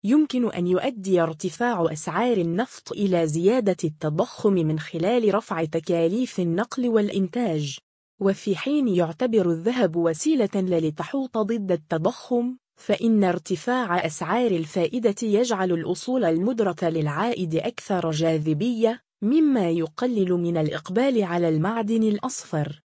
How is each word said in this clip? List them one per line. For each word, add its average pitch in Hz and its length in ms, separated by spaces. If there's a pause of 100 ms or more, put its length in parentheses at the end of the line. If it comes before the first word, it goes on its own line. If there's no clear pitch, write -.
يمكن 254 480
أن 175 140
يؤدي 185 540
ارتفاع 165 720
أسعار 196 440
النفط 175 560
إلى 180 340
زيادة 185 580
التضخم 165 680
من 160 260
خلال 196 560
رفع 175 300
تكاليف 170 760
النقل 202 480
والإنتاج. 190 880 (420)
وفي 196 360
حين 277 320
يعتبر 180 600
الذهب 180 460
وسيلة 196 580
لا 185 260
لتحوط 220 580
ضد 208 340
التضخم، 240 840 (200)
فإن 214 480
ارتفاع 180 840
أسعار 190 440
الفائدة 185 720
يجعل 208 500
الأصول 180 520
المدرة 185 580
للعائد 165 720
أكثر 180 560
جاذبية، 165 920 (220)
مما 254 480
يقلل 180 640
من 170 240
الإقبال 208 680
على 175 260
المعدن 214 540
الأصفر. 208 880